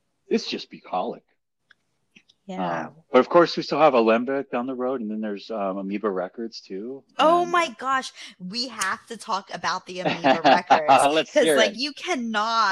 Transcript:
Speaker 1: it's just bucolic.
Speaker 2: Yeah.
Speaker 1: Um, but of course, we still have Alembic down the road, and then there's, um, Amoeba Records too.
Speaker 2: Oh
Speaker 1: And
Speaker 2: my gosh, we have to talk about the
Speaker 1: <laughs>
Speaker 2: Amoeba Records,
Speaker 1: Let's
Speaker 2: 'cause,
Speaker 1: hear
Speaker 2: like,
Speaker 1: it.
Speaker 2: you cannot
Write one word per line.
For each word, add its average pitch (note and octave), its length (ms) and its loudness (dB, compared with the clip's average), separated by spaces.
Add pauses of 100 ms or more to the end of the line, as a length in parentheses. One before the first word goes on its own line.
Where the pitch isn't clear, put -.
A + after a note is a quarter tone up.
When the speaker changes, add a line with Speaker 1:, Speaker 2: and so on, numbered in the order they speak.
(320)
Speaker 1:
it's - 160 -2
just - 240 -10
bucolic. - 520 -8 (1200)
Speaker 2:
Yeah. F3+ 400 -6
Speaker 1:
Um, C#3+ 80 -20 (160)
but B3+ 80 8
of B3 100 2
course, E3+ 260 6
we E3 80 -4
still D3 160 -2
have D3 140 6
Alembic B2 580 2
down B2 140 -4
the C3+ 80 -6
road, B2+ 260 -4
and G#2+ 120 -6
then G#2+ 100 -6
there's, G#2 300 -8
um, G2 260 -4
Amoeba G2 320 -4
Records F#2+ 500 -8
too. A2 440 -12 (160)
Speaker 2:
Oh E4+ 240 4
Speaker 1:
And F4 80 -4
Speaker 2:
my E4+ 260 0
gosh, C4 340 -4 (280)
we G#3+ 280 -10
have G#3+ 400 -8
to A3+ 80 -12
talk G3 380 -8
about F3 320 -6
the F3+ 140 -12
Speaker 1:
<laughs> - 20 -8
Speaker 2:
Amoeba C#3+ 420 0
Records, - 680 4
Speaker 1:
Let's - 180 -2
Speaker 2:
'cause, D4 120 4
Speaker 1:
hear D4+ 120 4
Speaker 2:
like, G#3+ 180 4
Speaker 1:
it. G3+ 40 -12
Speaker 2:
you C#4 160 -6
cannot A3+ 800 -2